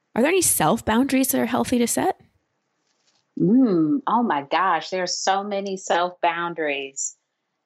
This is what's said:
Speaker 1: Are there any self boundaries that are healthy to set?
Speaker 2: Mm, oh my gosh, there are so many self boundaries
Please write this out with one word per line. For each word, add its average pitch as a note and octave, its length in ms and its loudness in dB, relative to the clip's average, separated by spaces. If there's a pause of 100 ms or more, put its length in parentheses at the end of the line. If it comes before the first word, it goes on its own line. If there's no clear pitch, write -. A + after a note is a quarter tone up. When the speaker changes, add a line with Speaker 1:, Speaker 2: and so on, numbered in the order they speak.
(140)
Speaker 1:
Are A3 80 2
there D4 80 2
any F#4 120 2
self E3+ 420 2
boundaries C4 440 0
that C4 120 -2
are A#3+ 60 0
healthy A#3+ 320 -2
to A#3 80 2
set? C4+ 340 -2 (1160)
Speaker 2:
Mm, E3+ 680 4
oh A3 160 2
my D3+ 200 -2
gosh, D#3+ 480 0
there F#3 120 -2
are F3+ 40 -2
so G3 360 -2
many G3 340 -6
self F3+ 440 -2
boundaries E3 960 -4 (500)